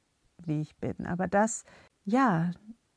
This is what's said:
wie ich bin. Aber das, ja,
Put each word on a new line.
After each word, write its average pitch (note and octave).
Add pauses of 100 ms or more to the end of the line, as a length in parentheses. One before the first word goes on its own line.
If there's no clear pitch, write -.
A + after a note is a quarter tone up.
(440)
wie D3+
ich -
bin. -
Aber F3+
das, G#3 (420)
ja, G3 (460)